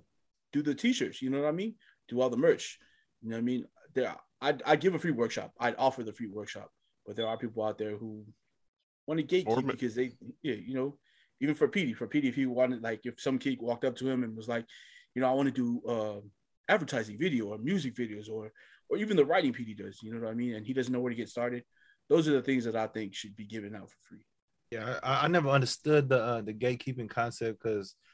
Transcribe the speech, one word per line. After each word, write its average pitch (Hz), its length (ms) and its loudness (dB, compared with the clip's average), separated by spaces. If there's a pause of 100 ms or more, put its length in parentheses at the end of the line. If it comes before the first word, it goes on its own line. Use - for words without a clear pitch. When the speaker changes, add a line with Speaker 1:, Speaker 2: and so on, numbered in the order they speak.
(540)
Speaker 1:
do 147 100 2
the 147 100 0
t-shirts, 131 480 0
you 131 80 -2
know 135 120 0
what 147 60 2
I 151 40 2
mean? 196 240 -4 (320)
Do 120 140 0
all 127 80 4
the 117 80 -2
merch, - 420 4 (420)
you 110 80 -8
know 113 60 -4
what 113 60 -4
I - 20 -2
mean? 123 220 -2 (280)
There, 120 220 -2 (260)
I'd, 143 240 0
I'd 151 160 6
give 180 140 4
a 156 40 -2
free 170 120 0
workshop. 113 480 -2
I'd 117 180 0
offer 123 260 2
the 107 100 -8
free 113 140 -10
workshop. 101 420 -10 (360)
But 104 100 -12
there 113 120 -2
are 110 100 -2
people 113 280 -4
out 104 120 -2
there 107 200 -4
who 107 260 -10 (840)
wanna 156 160 0
gatekeep 180 240 2
Speaker 2:
Or 123 140 4
ma- 135 100 0
Speaker 1:
because 123 240 -2
they, 123 160 0 (300)
yeah, 135 140 -2
you 104 200 -8
know, 139 220 -4 (440)
even 143 140 2
for 147 120 4
Petey, 123 260 0
for 110 140 -6
Petey, 139 220 2
if 120 60 -2
he 135 100 2
wanted, 123 380 2
like, 113 220 -4
if 120 140 -8
some 135 200 0
kid 131 220 0
walked 117 220 -2
up 127 140 0
to 127 120 -2
him 127 140 0
and 110 140 -6
was 113 100 -12
like, 117 180 -2 (500)
you 123 60 0
know, 131 80 6
"I 131 40 4
wanna 139 180 2
do, 120 340 0
uh, 107 340 -2 (500)
advertising 123 500 0
video 131 280 0
or 104 100 -6
music 135 380 -2
videos 107 340 -6
or, 110 220 -8 (380)
or 156 80 2
even 208 200 0
the 143 80 10
writing 160 280 4
Petey 110 200 -8
does," 98 280 -12
you 110 120 -10
know 117 80 -6
what 113 100 -4
I - 20 -4
mean? 120 220 -2
And 107 100 -8
he 120 80 -4
doesn't 127 200 0
know 123 80 0
where 123 80 -2
to 120 60 -4
get 113 140 -6
started. 120 340 -4 (460)
Those 156 200 6
are 147 40 6
the 131 80 6
things 131 240 2
that 113 120 -2
I 110 100 0
think 107 280 -6
should 101 200 -12
be 107 100 -14
given 107 300 -10
out 95 140 -14
for - 80 -20 (120)
free. - 160 -20 (460)
Speaker 3:
Yeah, 117 320 -6
I, 135 220 2
I - 20 4
never 165 220 4
understood 139 600 4
the, 131 120 6
uh, 117 200 0
the 107 120 -6
gatekeeping 123 560 -2
concept 117 520 -2
'cause, 104 340 -2 (180)